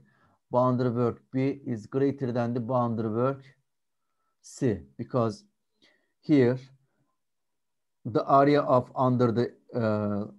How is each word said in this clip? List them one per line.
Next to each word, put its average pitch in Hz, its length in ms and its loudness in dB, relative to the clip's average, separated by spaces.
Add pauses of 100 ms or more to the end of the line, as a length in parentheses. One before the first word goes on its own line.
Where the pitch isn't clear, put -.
(500)
boundary 123 400 0
work 117 320 -2 (120)
B 135 340 -2
is 110 200 -8
greater 135 440 -2
than 120 220 -2
the 123 80 -4
boundary 117 480 -2
work 131 340 -2 (1000)
C, 113 360 -4 (200)
because 113 460 -4 (800)
here 131 360 2 (1500)
the 151 260 -2
area 143 300 6
of 139 340 2
under 123 380 2
the, 120 200 0 (240)
uh, 107 600 -2